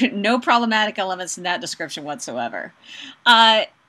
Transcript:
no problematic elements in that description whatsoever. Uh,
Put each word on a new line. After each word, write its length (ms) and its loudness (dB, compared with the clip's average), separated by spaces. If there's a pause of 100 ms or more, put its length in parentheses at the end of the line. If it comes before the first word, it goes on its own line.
(120)
no 260 0
problematic 600 2
elements 400 -4
in 60 -12
that 160 -2
description 440 -10
whatsoever. 680 -8 (520)
Uh, 380 6 (260)